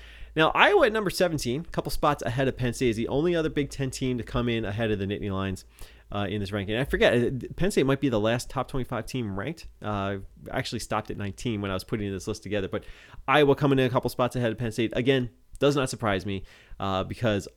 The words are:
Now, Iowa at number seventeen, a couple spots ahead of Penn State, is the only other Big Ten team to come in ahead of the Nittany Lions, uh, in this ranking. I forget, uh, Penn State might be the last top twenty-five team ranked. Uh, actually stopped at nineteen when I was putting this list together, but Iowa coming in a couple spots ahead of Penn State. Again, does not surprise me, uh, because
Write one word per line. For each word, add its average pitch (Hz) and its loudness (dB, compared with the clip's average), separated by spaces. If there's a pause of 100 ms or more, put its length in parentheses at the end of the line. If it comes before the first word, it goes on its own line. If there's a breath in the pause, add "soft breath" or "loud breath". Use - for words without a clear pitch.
(340 loud breath)
Now, 156 4
Iowa 302 6
at 214 2
number 214 0
seventeen, 151 0
a 170 -10
couple 160 -4
spots 147 2
ahead 131 0
of 120 0
Penn 123 0
State, 123 2
is 107 2
the 107 -2
only 156 2
other 160 0
Big 139 -2
Ten 135 -4
team 127 -2
to 113 -4
come 120 0
in 113 0
ahead 107 0
of 107 2
the 98 -2
Nittany 101 -2
Lions, 95 -2 (440 loud breath)
uh, 101 -2
in 104 -2
this 98 -4
ranking. 104 -2
I 127 0
forget, 180 4
uh, 120 4 (260)
Penn 185 2
State 170 2
might 135 2
be 143 2
the 117 2
last 110 0
top 127 -4
twenty-five 123 -4
team 107 -4
ranked. 139 -8 (160)
Uh, 101 -2 (340)
actually 127 -4
stopped 107 -4
at - -8
nineteen 101 -4
when 101 -2
I 95 0
was 95 -4
putting 104 -4
this 95 -6
list 107 -6
together, 98 -2
but 101 -6 (440 loud breath)
Iowa 139 6
coming 135 4
in 131 4
a 123 2
couple 123 0
spots 123 -2
ahead 123 0
of 113 -8
Penn 113 -4
State. 113 0
Again, 127 2 (300)
does 139 4
not 131 0
surprise 101 0
me, 98 -4 (360 loud breath)
uh, 95 0
because 101 0 (100)